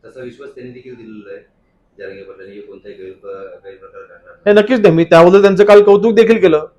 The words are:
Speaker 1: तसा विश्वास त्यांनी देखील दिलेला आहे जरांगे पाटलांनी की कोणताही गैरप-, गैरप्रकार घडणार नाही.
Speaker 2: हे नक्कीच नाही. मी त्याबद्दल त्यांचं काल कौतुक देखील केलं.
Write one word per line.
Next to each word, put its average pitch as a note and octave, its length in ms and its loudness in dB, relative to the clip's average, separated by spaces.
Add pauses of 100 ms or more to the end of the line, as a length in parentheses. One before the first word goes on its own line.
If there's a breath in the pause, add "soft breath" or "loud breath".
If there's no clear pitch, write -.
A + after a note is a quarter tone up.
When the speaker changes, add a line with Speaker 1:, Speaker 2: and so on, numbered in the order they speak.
Speaker 1:
तसा A#2 180 -20
विश्वास C3 320 -20
त्यांनी B2 180 -20
देखील B2+ 220 -20
दिलेला G#2+ 380 -20
आहे - 120 -20 (540)
जरांगे G2 240 -20
पाटलांनी F#2+ 300 -20
की G#2 80 -20
कोणताही G2+ 340 -20
गैरप-, F#2+ 340 -20 (360)
गैरप्रकार G2 360 -20
घडणार - 340 -20
नाही. G3+ 200 -4
Speaker 2:
हे G#3 60 2
नक्कीच A3+ 180 -4
नाही. G3 140 0
मी E3 100 -2
त्याबद्दल F3 380 2
त्यांचं G3 220 0
काल G#3 200 4
कौतुक G3+ 300 0
देखील A3 240 2
केलं. D#3+ 280 -2 (140)